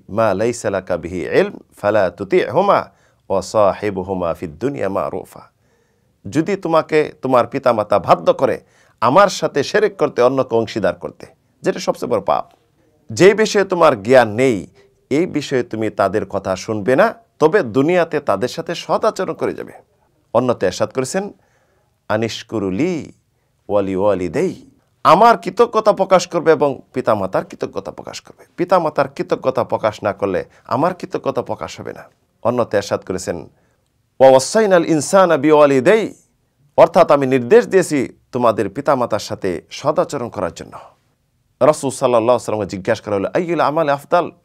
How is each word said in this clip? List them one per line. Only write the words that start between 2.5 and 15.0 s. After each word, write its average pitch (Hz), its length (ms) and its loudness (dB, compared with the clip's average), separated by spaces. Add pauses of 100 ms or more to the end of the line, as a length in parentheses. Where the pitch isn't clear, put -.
ওয়া 95 120 -2
সাহিবহুমা 92 920 -2
ফিদ 78 240 -12
দুনিয়া 120 300 -6
মা'রুফা।" 90 640 -8 (800)
যদি 160 260 -2
তোমাকে 156 560 -2 (100)
তোমার 127 240 2
পিতামাতা 113 520 0
বাধ্য 90 340 2
করে 120 280 -2 (400)
আমার 165 280 4
সাথে 147 340 -2
শিরক 202 340 -2
করতে, - 260 0
অন্যকে 127 340 2
অংশীদার 104 380 -2
করতে, - 320 -14 (360)
যেটা 185 160 -4
সবচেয়ে - 320 -6
বড় 107 100 0
পাপ, - 320 -4 (580)
যে 170 240 6
বিষয়ে 208 300 0
তোমার 165 380 2
জ্ঞান 120 260 6
নেই, 107 380 0 (440)